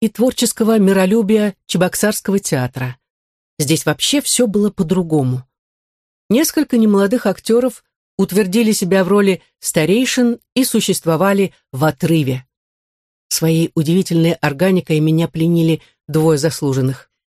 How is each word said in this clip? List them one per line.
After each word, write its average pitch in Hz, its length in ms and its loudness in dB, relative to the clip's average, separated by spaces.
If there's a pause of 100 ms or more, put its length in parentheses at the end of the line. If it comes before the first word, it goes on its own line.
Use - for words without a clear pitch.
и 220 60 0
творческого 226 720 0
миролюбия 196 760 2 (100)
Чебоксарского 196 760 -2
театра. 127 580 -6 (600)
Здесь 151 280 -2
вообще 202 360 -2
все - 260 0
было 208 220 0
по-другому. 156 760 -2 (840)
Несколько 277 480 0
немолодых 208 480 2
актеров 226 580 -2 (340)
утвердили 196 540 0
себя 190 320 0
в 175 60 -2
роли 196 320 2 (180)
старейшин 233 800 0 (160)
и 262 80 2
существовали 196 920 0 (200)
в 131 100 -4
отрыве. 151 640 0 (840)
Своей 165 480 0
удивительной 165 580 0
органикой 160 680 -2
меня 160 260 0
пленили 165 540 0 (260)
двое 156 300 0
заслуженных: 135 760 -4 (220)